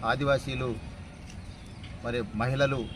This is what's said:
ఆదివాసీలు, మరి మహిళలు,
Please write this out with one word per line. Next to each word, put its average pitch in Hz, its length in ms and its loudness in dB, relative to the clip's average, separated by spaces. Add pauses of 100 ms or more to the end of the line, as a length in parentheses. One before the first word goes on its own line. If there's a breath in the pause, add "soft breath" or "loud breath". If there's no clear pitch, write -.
(120)
ఆదివాసీలు, 131 580 2 (1300)
మరి 120 160 0 (220)
మహిళలు, 135 380 4 (160)